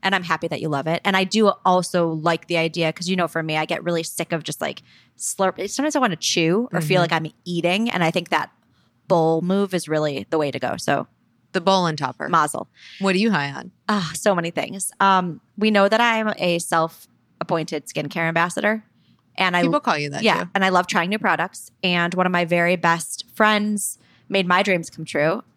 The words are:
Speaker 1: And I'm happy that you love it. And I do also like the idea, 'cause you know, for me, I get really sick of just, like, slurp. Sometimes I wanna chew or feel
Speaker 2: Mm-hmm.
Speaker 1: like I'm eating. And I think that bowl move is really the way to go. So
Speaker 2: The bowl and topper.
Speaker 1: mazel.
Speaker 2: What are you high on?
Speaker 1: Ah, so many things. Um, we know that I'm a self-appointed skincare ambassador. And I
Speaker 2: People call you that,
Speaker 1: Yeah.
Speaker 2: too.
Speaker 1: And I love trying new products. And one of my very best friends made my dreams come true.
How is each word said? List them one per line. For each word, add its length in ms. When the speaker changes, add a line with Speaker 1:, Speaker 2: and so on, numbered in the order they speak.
Speaker 1:
And 120
I'm 80
happy 240
that 140
you 80
love 180
it. 180
And 120
I 80
do 240
also 460
like 360
the 120
idea, 340
'cause 160
you 80
know, 100
for 160
me, 140
I 80
get 180
really 220
sick 260
of 140
just, 160
like, 220
slurp. 500
Sometimes 280
I 20
wanna 160
chew 580
or 80
feel 220
Speaker 2:
Mm-hmm. 100
Speaker 1:
like 0
I'm 200
eating. 460
And 140
I 80
think 160
that 240
bowl 320
move 340
is 140
really 420
the 80
way 140
to 80
go. 160
So 320
Speaker 2:
The 80
bowl 260
and 120
topper. 300
Speaker 1:
mazel. 400
Speaker 2:
What 160
are 20
you 140
high 180
on? 220
Speaker 1:
Ah, 260
so 200
many 180
things. 480
Um, 400
we 160
know 160
that 120
I'm 380
a 220
self-appointed 1300
skincare 420
ambassador. 560
And 200
I 60
Speaker 2:
People 180
call 180
you 120
that, 120
Speaker 1:
Yeah. 220
Speaker 2:
too. 100
Speaker 1:
And 100
I 40
love 180
trying 220
new 100
products. 540
And 320
one 120
of 60
my 120
very 320
best 480
friends 640
made 180
my 160
dreams 260
come 160
true. 380